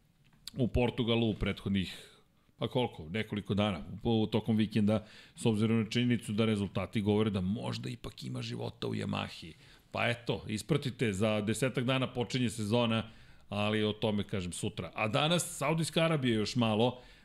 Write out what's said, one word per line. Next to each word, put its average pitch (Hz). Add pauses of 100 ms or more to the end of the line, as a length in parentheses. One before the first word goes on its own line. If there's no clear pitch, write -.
(540)
u 123
Portugalu 117
u 98
prethodnih, 98 (640)
pa 117
koliko, 113
nekoliko 104
dana, 101 (180)
u, 117
u 110
tokom 110
vikenda, 107 (280)
s -
obzirom 113
na 107
činjenicu 120
da 110
rezultati 101
govore 104
da 101
možda 117
ipak 123
ima 127
života 117
u 113
Yamahi. 101 (380)
Pa 104
eto, 113
ispratite, 113
za 107
desetak 113
dana 131
počinje 123
sezona, 113 (380)
ali 107
o 107
tome 104
kažem 90
sutra. 92
A 110
danas, 151
Saudijska 160
Arabija 147
još 107
malo, 117 (240)